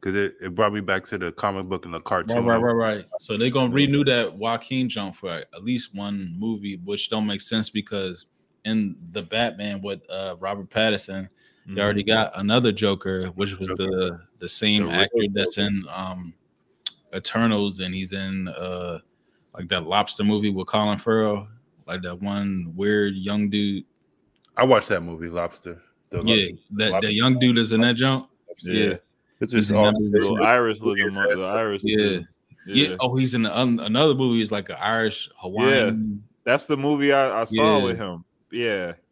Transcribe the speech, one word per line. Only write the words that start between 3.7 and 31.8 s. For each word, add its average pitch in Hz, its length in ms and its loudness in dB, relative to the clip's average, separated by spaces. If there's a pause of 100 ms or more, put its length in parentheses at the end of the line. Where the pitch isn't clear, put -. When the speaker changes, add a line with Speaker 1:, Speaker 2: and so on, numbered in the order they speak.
Speaker 1:
Yeah. 120 60 -2 (100)
Speaker 2:
renew 143 200 2
that 117 300 2
Joaquin 120 540 -2
jump 101 260 -8
for 95 140 -10
at 85 340 -10
least 117 320 -4
one 101 440 -6
movie, 101 440 -6
which 101 260 -6
don't 107 180 0
make 101 140 -4
sense 110 280 -4
because 98 560 -6 (400)
in 107 300 0 (160)
the 104 100 -6
Batman 101 600 -4
with, 98 280 -6
uh, 95 300 -8
Robert 95 320 -6
Pattinson, 95 580 0 (360)
they 95 60 -16
Speaker 3:
Mm-hmm. 98 80 -4
Speaker 2:
already 101 240 2
got 107 320 4
another 110 360 4
Joker, 95 560 0
which 98 320 -4
was 95 100 -6
Speaker 1:
Joker. 95 160 -4
Speaker 2:
the, 92 340 -2 (200)
the 87 100 -10
same 104 360 2
Speaker 1:
The 85 60 -2
real 87 100 2
Speaker 2:
actor 101 160 2 (160)
that's 98 220 -2
Speaker 1:
Joker. 101 120 0
Speaker 2:
in, 98 220 -2
um, 90 440 -10 (800)
Eternals, 101 680 0
and 92 140 -6
he's 95 200 -6
in, 95 340 -6
uh, 87 520 -8 (540)
like, 90 160 -12
that 87 160 0
lobster 104 380 0
movie 104 260 2
with 95 180 -4
Colin 107 300 2
Farrell, 107 500 0 (380)
like, 92 180 -8
that 87 180 -8
one 98 540 -4
weird 101 400 2
young 101 340 -2
dude. 101 340 -2 (720)
Speaker 1:
I 120 80 6
watched 127 260 6
that 90 140 2
movie, 85 260 -8
Lobster. 85 520 -6 (280)
The 107 120 -4
Lo-, 110 120 4
Speaker 2:
Yeah, 95 180 2 (200)
that, 104 200 0
Speaker 1:
Lobster. 101 160 0
Speaker 2:
that 107 60 0
young 127 260 2
dude 123 180 4
is 113 160 2
in 113 80 4
that 120 140 4
jump. 131 340 0 (340)
Speaker 3:
Yeah. - 100 -4
Speaker 2:
Yeah. 101 240 0 (420)
Speaker 1:
It's 120 140 -4
Speaker 2:
He's 110 100 4
Speaker 1:
just 101 80 0
Speaker 2:
in 101 60 4
Speaker 1:
all 107 80 8
Speaker 2:
that 104 140 4
movie. 104 200 4
Speaker 3:
Little 104 240 2
Irish 113 380 4
looking 101 240 2
Speaker 1:
weird 101 100 -2
Speaker 3:
mo-, 98 160 2
Speaker 1:
ass 101 60 0
Speaker 3:
the 92 80 -2
Irish 104 380 -2